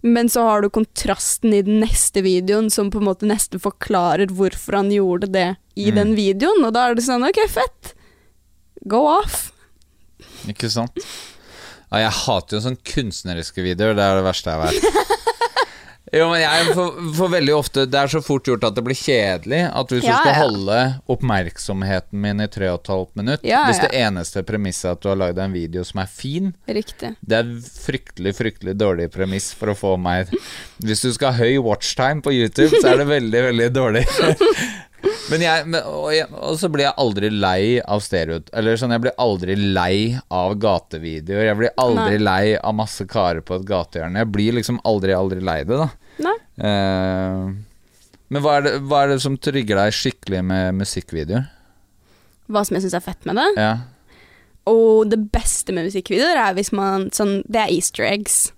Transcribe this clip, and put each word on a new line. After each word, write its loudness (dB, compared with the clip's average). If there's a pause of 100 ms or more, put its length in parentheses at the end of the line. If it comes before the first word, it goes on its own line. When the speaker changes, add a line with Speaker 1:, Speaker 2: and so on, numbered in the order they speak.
Speaker 1:
Men 4
så 2
har 4
du 2
kontrasten 0
i 4
den 2
neste 2
videoen 2
som 0
på -4
en 2
måte -2
nesten -2
forklarer 0
hvorfor -2
han 2
gjorde 0
det 0 (180)
i 0
Speaker 2:
Mm. 0
Speaker 1:
den 4
videoen, 2
og 0
da 2
er 2
det 0
sånn, 0
ok, 2
fett! -4 (920)
Go 2 (160)
off. -4 (960)
Speaker 2:
Ikke -6
sant? -4 (960)
Ja, 0
jeg 2
hater -2
jo -4
sånn -8
kunstneriske -6
videoer, 2
det 2
er 4
det 0
verste -2
jeg -2
vet. 0
<laughs> 0 (960)
Jo, 4
men 2
jeg 2
får, 0 (280)
får 2
veldig 2
ofte, 0
det 0
er 2
så 0
fort -2
gjort 0
at 0
det -4
blir -2
kjedelig, 0 (100)
at -4
hvis 0
Speaker 1:
Ja, 4
Speaker 2:
du 4
skal 4
Speaker 1:
ja. 4
Speaker 2:
holde 0
oppmerksomheten -2
min -2
i -4
tre -4
og -2
et -10
halvt -4
minutt, -2
Speaker 1:
Ja, 2
Speaker 2:
hvis 2
Speaker 1:
ja. 2
Speaker 2:
det -2
eneste -2
premisset -4
er 0
at -6
du -2
har 2
laget -2
en -4
video -4
som -6
er -8
fin, -4 (180)
Speaker 1:
Riktig. -8
Speaker 2:
det 0
er -2 (100)
fryktelig, -6
fryktelig -6
dårlig 0
premiss -4
for -4
å 0
få 0
meg, -2 (520)
hvis -2
du -2
skal 0
ha 0
høy 4
watchtime 0
på 0
YouTube, 4
så 6
er 6
det 2
veldig, 2
veldig 2
dårlig. 2
<laughs> -4 (1120)
Men 0
jeg, 2
men, -2
og -4
jeg, 2
og -4
så -2
blir 0
jeg 2
aldri 0
lei 2
av -2
stereo, -2 (120)
eller 0
sånn, -2
jeg 0
blir -2
aldri 0
lei 2 (360)
av 0
gatevideoer, -2
jeg 2
blir 2
aldri 2
Speaker 1:
Nei. 2
Speaker 2:
lei 2
av -2
masse -4
karer 0
på -6
et -6
gatehjørne, -4
jeg 0
blir 2
liksom -2
aldri, 2
aldri 0
lei -2
det 0
da. 0 (300)
Speaker 1:
Nei. 0 (240)
Speaker 2:
Eh, -2 (800)
men -4
hva 4
er 0
det, 2
hva 2
er 4
det 0
som -2
trigger 0
deg 2
skikkelig -4
med 0
musikkvideoer? -4 (1000)
Speaker 1:
Hva 0
som -4
jeg -4
synes -4
er -14
fett -12
med -2
det? 2
Speaker 2:
Ja. 0 (920)
Speaker 1:
Og 6
det 2 (120)
beste -2
med -2
musikkvideoer 0
er 0
hvis -2
man, -2
sånn, 0
det 0
er 0
easter -2
eggs. 0